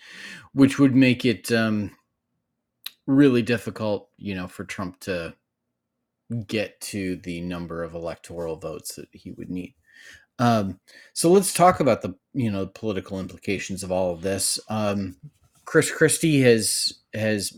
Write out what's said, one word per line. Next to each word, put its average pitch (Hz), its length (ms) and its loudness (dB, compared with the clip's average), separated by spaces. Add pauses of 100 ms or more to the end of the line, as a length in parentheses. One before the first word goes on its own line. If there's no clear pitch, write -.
(520)
which 135 260 4
would 135 160 4
make 127 300 4
it, 117 280 0
um, 110 380 0 (1160)
really 135 360 6
difficult, 107 760 -4
you 101 180 -8
know, 90 120 -8
for 95 180 -12
Trump 92 360 -10
to 85 340 -6 (1120)
get 104 340 -6
to 92 360 -6
the 87 240 -10
number 87 420 -8
of 82 120 -10
electoral 85 640 -10
votes 80 380 -12
that - 180 -16
he 92 200 -16
would 85 180 -12
need. 90 240 -10 (640)
Um, 110 420 2 (320)
so - 180 2
let's 190 220 4
talk 180 280 4
about 123 220 2
the, 98 120 -8 (180)
you 117 180 0
know, 98 160 -4
political 95 540 -6
implications 92 640 -6
of 92 100 -6
all 92 200 0
of 82 100 -8
this. 95 360 -2 (100)
Um, 101 480 -2 (480)
Chris - 260 4
Christie 151 520 4
has, 113 500 4 (220)
has 107 420 -2